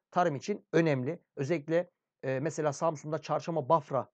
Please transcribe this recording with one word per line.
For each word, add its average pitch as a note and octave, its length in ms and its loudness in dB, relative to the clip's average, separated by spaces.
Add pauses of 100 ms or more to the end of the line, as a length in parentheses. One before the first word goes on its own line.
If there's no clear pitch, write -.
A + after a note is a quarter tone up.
(100)
tarım F3 260 2
için - 360 -6
önemli. D#3 500 2 (140)
Özellikle, D#3+ 540 0 (320)
e, C3+ 180 -2
mesela D3+ 320 -2
Samsun'da D3+ 460 -2
Çarşamba, D3+ 500 -4
Bafra C#3 460 2